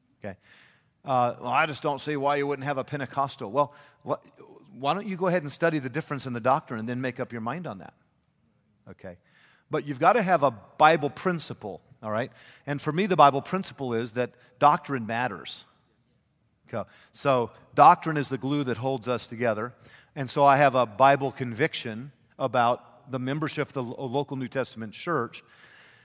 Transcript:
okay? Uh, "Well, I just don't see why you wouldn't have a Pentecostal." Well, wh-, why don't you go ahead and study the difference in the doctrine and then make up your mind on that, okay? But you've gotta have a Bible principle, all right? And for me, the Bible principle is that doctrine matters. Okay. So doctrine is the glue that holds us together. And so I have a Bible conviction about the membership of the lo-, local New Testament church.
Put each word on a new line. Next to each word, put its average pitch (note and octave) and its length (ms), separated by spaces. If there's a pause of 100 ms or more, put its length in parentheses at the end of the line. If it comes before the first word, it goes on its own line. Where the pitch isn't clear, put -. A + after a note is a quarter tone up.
(220)
okay? G2 140 (720)
Uh, B2 340
"Well, B2 100
I C#3+ 140
just D3 180
don't C#3+ 160
see D3+ 200
why C#3+ 180
you C#3+ 100
wouldn't C#3 200
have C#3+ 100
a C3 80
Pentecostal." C#3 640
Well, C#3 220 (340)
wh-, - 160 (560)
why C#3 140
don't G3+ 140
you F#3+ 100
go F3+ 120
ahead F3 120
and D3 100
study D#3+ 280
the C3 100
difference C#3 380
in B2 80
the A#2+ 60
doctrine C3 380
and A2 80
then B2 140
make B2+ 180
up A#2+ 140
your A#2 80
mind C#3+ 260
on G#2 120
that, - 160 (960)
okay? F2+ 260 (540)
But C#3+ 160
you've C#3 120
gotta G3 220
have F3 220
a C3+ 80
Bible D3 580
principle, B2 720 (220)
all A2 80
right? A2+ 200 (360)
And C#3+ 160
for D3+ 100
me, F3+ 140
the F3+ 100
Bible C#3+ 240
principle C#3 540
is A2+ 180
that B2 200 (260)
doctrine C#3+ 480
matters. A2 580 (1040)
Okay. G#2 200 (240)
So B2+ 380 (240)
doctrine D#3+ 440
is C3+ 100
the C3 80
glue C#3+ 280
that A#2+ 120
holds B2 320
us A#2+ 180
together. A#2 460 (420)
And C3+ 140
so C#3+ 160
I C#3 140
have C#3 160
a B2+ 100
Bible C3 480
conviction B2 800 (260)
about B2 720
the C3 80
membership C#3+ 500
of - 40
the C3+ 100
lo-, B2 220
local C3+ 320
New B2+ 120
Testament A2+ 440
church. C3 500 (640)